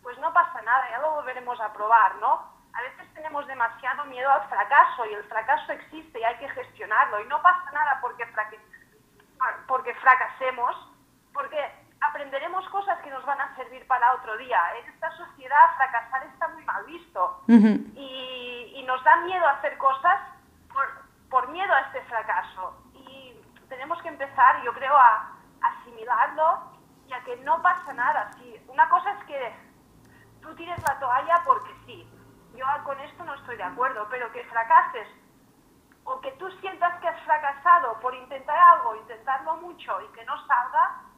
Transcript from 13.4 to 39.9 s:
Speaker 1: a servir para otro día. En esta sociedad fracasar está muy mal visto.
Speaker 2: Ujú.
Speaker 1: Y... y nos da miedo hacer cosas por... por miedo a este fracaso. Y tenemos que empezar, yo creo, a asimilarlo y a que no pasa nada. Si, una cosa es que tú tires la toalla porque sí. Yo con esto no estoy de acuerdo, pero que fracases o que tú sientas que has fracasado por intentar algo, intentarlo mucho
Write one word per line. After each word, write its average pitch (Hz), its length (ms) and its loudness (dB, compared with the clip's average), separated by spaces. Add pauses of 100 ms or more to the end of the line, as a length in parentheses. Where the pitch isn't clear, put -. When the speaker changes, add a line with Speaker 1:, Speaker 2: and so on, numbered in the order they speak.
Speaker 1:
a 277 140 -8
servir 247 320 -16
para 247 260 2
otro 233 240 -6
día. 240 220 -2 (200)
En - 140 -20
esta 320 240 -8
sociedad 294 580 4
fracasar 262 520 -2
está 320 220 -4
muy 320 160 -14
mal 202 200 -6
visto. 254 640 -4
Speaker 2:
Ujú. 214 340 8 (140)
Speaker 1:
Y... 254 800 -14
y 269 100 -14
nos 254 180 -4
da 320 140 8
miedo 349 300 0
hacer - 320 0
cosas 269 420 2 (500)
por... 269 160 -2 (420)
por 262 200 0
miedo 359 240 -2
a 269 80 4
este 254 220 -10
fracaso. 202 760 -6 (160)
Y 269 400 -20 (360)
tenemos 294 340 -8
que 330 60 -10
empezar, 277 540 4
yo 240 100 -4
creo, 262 220 0
a 233 360 8 (300)
asimilarlo 247 1000 0 (460)
y 262 60 -12
a 247 100 -12
que 240 140 -10
no 302 260 0
pasa 359 300 2
nada. 247 400 -2
Si, - 340 -20
una 302 200 4
cosa 370 260 2
es - 100 -12
que 262 320 -10 (880)
tú 311 100 -18
tires 339 340 -10
la 277 120 -4
toalla 277 440 2
porque - 300 0 (140)
sí. 226 200 -20 (480)
Yo 262 100 -10 (200)
con 277 160 -8
esto 302 220 -18
no 294 120 -12
estoy 240 200 -14
de 208 60 -12
acuerdo, 214 480 -4
pero 247 220 -8
que 240 140 -12
fracases 233 600 4 (1000)
o 523 160 -6
que 539 120 -10
tú 370 160 -12 (100)
sientas 349 400 -4
que 349 80 -4
has 330 140 -4
fracasado 302 800 2
por 254 160 -4
intentar 269 420 -8
algo, 320 380 8
intentarlo 269 600 -6
mucho 311 440 -10